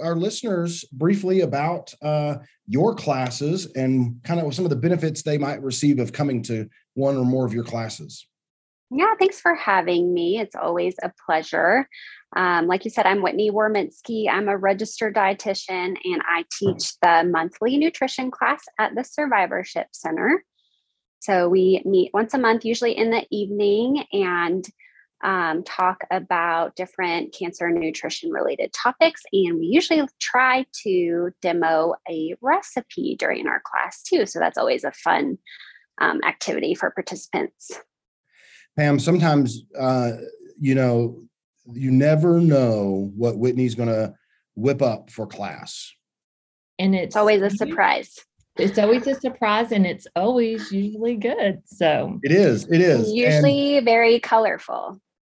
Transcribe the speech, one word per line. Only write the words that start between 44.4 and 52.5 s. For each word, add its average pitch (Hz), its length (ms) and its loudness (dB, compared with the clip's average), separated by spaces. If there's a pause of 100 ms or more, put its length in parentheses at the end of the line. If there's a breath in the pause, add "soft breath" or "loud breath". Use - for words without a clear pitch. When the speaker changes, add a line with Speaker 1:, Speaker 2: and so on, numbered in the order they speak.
Speaker 1:
whip 131 260 0
up 117 300 -2
for 107 160 -10
class. - 680 -12 (840)
Speaker 3:
And 190 160 4
it's 180 140 -2
Speaker 2:
It's - 60 -6
always 208 260 4
a 196 40 0
Speaker 3:
usu- 202 120 0
Speaker 2:
surprise. - 600 0 (400)
Speaker 3:
It's 196 220 0
always 226 280 4
a 269 80 0
surprise, 226 560 -2
and 202 140 4
it's 175 300 -6
always 220 560 0
usually 214 440 -2
good. 226 500 -2
So - 580 0
Speaker 1:
It 139 80 0
is, 160 340 4